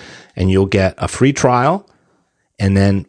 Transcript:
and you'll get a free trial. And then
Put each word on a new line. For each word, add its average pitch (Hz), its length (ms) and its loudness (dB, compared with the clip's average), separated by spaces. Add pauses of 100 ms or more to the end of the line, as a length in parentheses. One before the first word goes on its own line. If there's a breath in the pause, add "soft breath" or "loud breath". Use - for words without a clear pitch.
(360 loud breath)
and 92 140 0
you'll 95 160 2
get 95 320 0
a 87 100 -6
free 135 240 0
trial. 135 560 -2 (680)
And 98 180 0
then 98 320 0